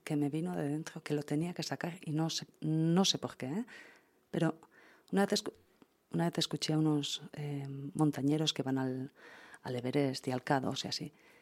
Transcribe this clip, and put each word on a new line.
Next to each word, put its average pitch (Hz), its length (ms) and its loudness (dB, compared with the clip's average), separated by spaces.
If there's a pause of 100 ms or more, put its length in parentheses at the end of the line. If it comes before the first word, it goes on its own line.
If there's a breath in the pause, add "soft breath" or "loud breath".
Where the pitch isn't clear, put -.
que 156 120 0
me 147 160 4
vino 175 240 -2
de 160 120 0
dentro, 156 360 -4
que - 100 -4
lo 147 80 2
tenía 160 320 -2
que - 80 -6
sacar 165 420 -6
y 156 100 -4
no 160 180 2
sé, - 160 -6 (140)
no 165 440 4
sé 151 140 2
por - 180 -6
qué, - 80 -6
¿eh? 185 200 -4 (680 soft breath)
Pero - 240 2 (580 soft breath)
una 196 120 6
vez 208 160 2
escu-, - 120 -6 (580)
una 170 140 2
vez 170 140 -2
escuché 156 340 0
a 156 40 4
unos, 151 440 2 (120)
eh, 143 320 -6 (280)
montañeros 151 600 2
que - 80 -2
van 131 160 0
al, 131 340 -2 (520 soft breath)
al 127 120 -4
Everest 131 520 0
y 139 40 2
al 127 120 -2
cado, 135 260 2
o 135 60 -2
sea, - 140 -6
así, - 240 -6 (280)